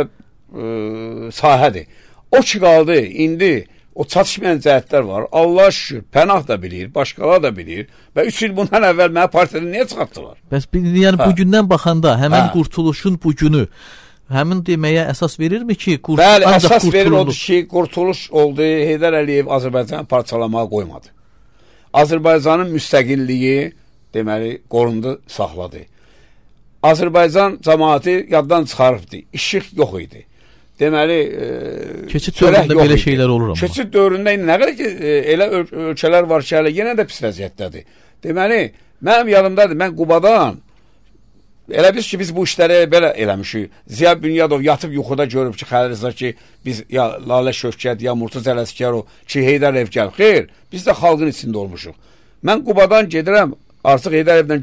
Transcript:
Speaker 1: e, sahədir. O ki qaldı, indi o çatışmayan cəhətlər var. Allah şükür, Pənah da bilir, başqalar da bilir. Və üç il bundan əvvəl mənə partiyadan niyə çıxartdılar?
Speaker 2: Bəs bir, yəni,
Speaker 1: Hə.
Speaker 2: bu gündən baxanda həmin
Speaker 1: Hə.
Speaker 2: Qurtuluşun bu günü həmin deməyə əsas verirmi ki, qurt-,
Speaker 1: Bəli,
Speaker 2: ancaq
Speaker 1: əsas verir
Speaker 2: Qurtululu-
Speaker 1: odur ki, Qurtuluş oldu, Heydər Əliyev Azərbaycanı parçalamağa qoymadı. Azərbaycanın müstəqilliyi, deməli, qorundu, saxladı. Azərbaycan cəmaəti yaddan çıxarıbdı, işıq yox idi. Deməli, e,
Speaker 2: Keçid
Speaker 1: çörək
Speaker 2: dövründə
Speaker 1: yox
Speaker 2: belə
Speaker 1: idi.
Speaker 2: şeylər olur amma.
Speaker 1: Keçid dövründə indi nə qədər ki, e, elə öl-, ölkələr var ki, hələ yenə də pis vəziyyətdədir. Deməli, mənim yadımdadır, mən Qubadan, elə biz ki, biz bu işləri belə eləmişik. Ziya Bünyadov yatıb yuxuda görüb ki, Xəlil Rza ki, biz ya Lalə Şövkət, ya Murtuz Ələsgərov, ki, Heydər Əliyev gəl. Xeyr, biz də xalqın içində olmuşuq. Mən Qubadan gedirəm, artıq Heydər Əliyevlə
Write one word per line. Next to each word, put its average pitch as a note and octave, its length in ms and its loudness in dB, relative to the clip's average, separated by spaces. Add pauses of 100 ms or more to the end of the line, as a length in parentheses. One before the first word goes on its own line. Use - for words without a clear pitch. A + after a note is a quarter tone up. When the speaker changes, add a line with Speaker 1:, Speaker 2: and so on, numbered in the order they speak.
Speaker 1:
e, - 600 -16 (680)
sahədir. C3 540 2 (460)
O C4 100 6
ki - 180 -2
qaldı, D#3+ 460 4
indi D#3+ 640 -2 (280)
o D3 100 -6
çatışmayan F3+ 540 -2
cəhətlər C3+ 480 2
var. G2 240 -4
Allah F3 400 4
şükür, A#2+ 320 -10 (100)
Pənah E3+ 340 2
da G#2+ 140 -4
bilir, F#2 340 -10
başqalar D3+ 480 0
da A2+ 140 -2
bilir. E3 300 -12 (280)
Və D#3+ 100 2
üç A3 180 -6
il G3+ 140 -4
bundan G3+ 260 0
əvvəl F3 280 2
mənə F3 200 2
partiyadan F3 400 0
niyə A3 160 -2
çıxartdılar? - 500 -10 (140)
Speaker 2:
Bəs C#3 120 -2 (100)
bir, F3+ 60 0
yəni, F#3 400 2
Speaker 1:
Hə. - 80 2
Speaker 2:
bu F#3+ 40 4 (100)
gündən G3 280 2
baxanda E3 500 2
həmin C3+ 300 2
Speaker 1:
Hə. - 20 -8
Speaker 2:
Qurtuluşun E3 720 -2
bu D3+ 120 0
günü D3+ 320 0 (600)
həmin E3 360 -2
deməyə D#3+ 460 0
əsas D3+ 280 -4
verirmi G#3 360 -2
ki, E3+ 260 -2
qurt-, D#3 180 -2
Speaker 1:
Bəli, G3 260 6
Speaker 2:
ancaq F#3 260 4
Speaker 1:
əsas F#3+ 220 4
verir G3 140 4
Speaker 2:
Qurtululu- F#3+ 140 4
Speaker 1:
odur C#3 120 -2
ki, F3 340 -2
Qurtuluş F3 640 -4
oldu, D3 300 2
Heydər D#3 600 0
Əliyev C#3+ 260 0
Azərbaycanı B2+ 580 -4
parçalamağa A#2 640 -2
qoymadı. E2+ 380 -8 (840)
Azərbaycanın D#3+ 840 2
müstəqilliyi, C3+ 1000 0 (400)
deməli, A2 560 -6
qorundu, A#2 580 -2
saxladı. E2 580 -10 (960)
Azərbaycan E3+ 800 2
cəmaəti D#3+ 540 2 (160)
yaddan D#3 340 2
çıxarıbdı, B2+ 520 -2 (160)
işıq - 320 -6 (120)
yox G2 240 -2
idi. - 240 -20 (540)
Deməli, D#3 400 0 (240)
e, - 680 -10
Speaker 2:
Keçid D3+ 240 -4
Speaker 1:
çörək F3+ 300 4
Speaker 2:
dövründə D3+ 80 0
Speaker 1:
yox D#3+ 100 6
Speaker 2:
belə D3 140 4
Speaker 1:
idi. - 80 2
Speaker 2:
şeylər C3 240 2
olur A#2 140 2
amma. G#2 120 -2
Speaker 1:
Keçid F3+ 380 -4
dövründə G3 420 2
indi G3 140 -4
nə E3 100 4
qədər C#4 160 0
ki, A3+ 80 -8
e, D3+ 500 0
elə F#3 160 2
öl-, F3+ 220 -4 (220)
ölkələr E3+ 360 2
var D#3+ 140 2
ki, E3 120 -4
hələ D#3 200 2
yenə A3 240 -2
də G3+ 80 2
pis - 160 -16
vəziyyətdədir. F#2 600 -8 (400)
Deməli, F#3 480 -2 (320)
mənim A3+ 280 2
yadımdadır, F#3+ 480 4
mən F3+ 160 -2
Qubadan, E3 600 2 (1120)
elə F#3 240 4
biz A#3 160 -8
ki, F#3 80 -6
biz E3 160 -8
bu F#3 80 -2
işləri F3 380 2 (100)
belə E3+ 240 2
eləmişik. G2+ 540 -6 (180)
Ziya E3 260 2 (100)
Bünyadov D#3+ 380 0
yatıb D3+ 320 -2
yuxuda C#3 320 -4
görüb B2+ 300 -4
ki, - 100 -16
Xəlil B2 300 -2
Rza A#2 160 -6
ki, B2 240 -8 (300)
biz A2+ 240 -8
ya B2+ 160 0 (180)
Lalə B2+ 320 0
Şövkət, A#2 480 -6
ya B2 120 -4
Murtuz A2+ 300 -8
Ələsgərov, A#2+ 600 -4 (220)
ki, C#3+ 200 -4
Heydər C#3+ 240 2
Əliyev B2 240 -2
gəl. G#2+ 220 -2
Xeyr, F#3+ 320 2 (220)
biz F3+ 140 -10
də A3+ 80 2
xalqın D#3 380 0
içində A#2 320 -8
olmuşuq. F2 320 -14 (480)
Mən D#3+ 240 0
Qubadan G3+ 420 4
gedirəm, E3 460 0 (280)
artıq C3+ 360 2
Heydər D#3+ 240 4
Əliyevlə D3+ 200 -2